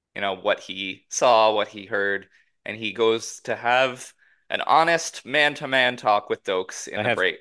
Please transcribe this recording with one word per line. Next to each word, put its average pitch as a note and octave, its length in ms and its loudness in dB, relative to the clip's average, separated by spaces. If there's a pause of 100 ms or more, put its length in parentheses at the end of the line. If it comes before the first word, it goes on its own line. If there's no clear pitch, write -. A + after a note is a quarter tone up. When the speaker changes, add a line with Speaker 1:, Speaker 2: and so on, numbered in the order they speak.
(160)
Speaker 1:
you - 60 -6
know, G2 140 -2
what F#2+ 260 -2
he F#2+ 480 -12
saw, A2 440 4
what G#2 160 0
he G2+ 160 -14
heard, G2+ 420 -2 (380)
and G#2 120 -8
he A2 160 -6
goes A2+ 520 0
to A#2 100 -4
have B2 580 0 (360)
an - 120 -4
honest D#3+ 640 2
man-to-man C3 720 0
talk G#2 320 0
with A2 140 -4
Dokes F#2 440 -4
in - 120 -8
Speaker 2:
I G#2 40 -2
Speaker 1:
the A#2+ 60 0
Speaker 2:
have A#2 80 2
Speaker 1:
break, F2+ 240 0